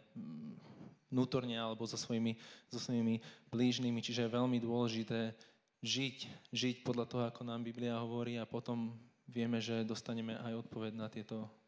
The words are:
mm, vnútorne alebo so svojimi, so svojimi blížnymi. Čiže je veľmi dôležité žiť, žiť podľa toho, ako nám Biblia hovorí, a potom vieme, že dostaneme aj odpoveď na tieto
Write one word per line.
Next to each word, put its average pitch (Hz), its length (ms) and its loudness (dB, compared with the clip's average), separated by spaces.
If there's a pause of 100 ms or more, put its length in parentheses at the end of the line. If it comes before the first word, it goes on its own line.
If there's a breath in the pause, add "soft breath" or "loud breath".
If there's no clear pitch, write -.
(160)
mm, - 960 -12
vnútorne 123 480 2
alebo 113 240 -2
so 113 160 -2
svojimi, 113 400 2 (320 loud breath)
so 123 80 -4
svojimi 113 400 2 (320 loud breath)
blížnymi. 120 480 4
Čiže 117 260 2
je 117 120 2
veľmi 123 260 4
dôležité 113 720 2 (480 loud breath)
žiť, 127 680 -2
žiť 123 220 4 (120)
podľa 120 220 2
toho, 123 180 2
ako 113 160 -6
nám 117 240 -2
Biblia 117 320 0
hovorí, 120 400 -2
a 113 80 -4
potom 117 480 -2 (320)
vieme, 117 320 2
že 113 240 2
dostaneme 113 560 -2
aj 117 280 -4
odpoveď 110 280 -4
na 110 160 -4
tieto 107 380 -6 (180)